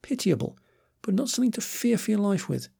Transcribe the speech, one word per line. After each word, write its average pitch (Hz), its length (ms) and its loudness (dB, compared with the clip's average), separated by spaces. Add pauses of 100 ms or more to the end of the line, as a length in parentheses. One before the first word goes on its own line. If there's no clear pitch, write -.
pitiable, - 560 0 (440)
but 196 120 0
not 247 140 2
something 247 240 0
to - 80 -6
fear - 380 0
for - 140 -2
your 208 100 2
life 202 260 0
with. 131 220 -4 (100)